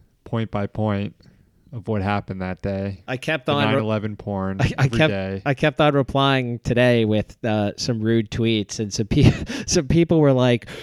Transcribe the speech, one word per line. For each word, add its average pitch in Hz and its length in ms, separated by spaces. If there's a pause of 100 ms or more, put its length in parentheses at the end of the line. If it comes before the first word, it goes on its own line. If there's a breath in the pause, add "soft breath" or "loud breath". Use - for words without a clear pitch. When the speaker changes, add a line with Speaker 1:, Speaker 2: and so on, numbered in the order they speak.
(260)
Speaker 1:
point 113 260
by 101 160
point 104 480 (560 soft breath)
of 113 160
what 107 140
happened 98 400
that 92 220
day. 98 440
Speaker 2:
I 131 100
kept - 280
Speaker 1:
The 147 80
Speaker 2:
on 143 140
re- - 60
Speaker 1:
nine 139 100
eleven 107 340
porn 95 420
Speaker 2:
I, - 180
I 139 80
Speaker 1:
every 127 120
Speaker 2:
kept, 120 140
Speaker 1:
day. 98 340
Speaker 2:
I 143 80
kept 151 260
on 147 140
replying 135 640
today 120 460
with, 107 400
uh, 107 320
some 113 240
rude 113 300
tweets, 113 480
and 107 120
some 113 140
pe-, - 260 (180)
<laughs> - 180
some 165 200
people 165 320
were 143 140
like, 123 340 (160 loud breath)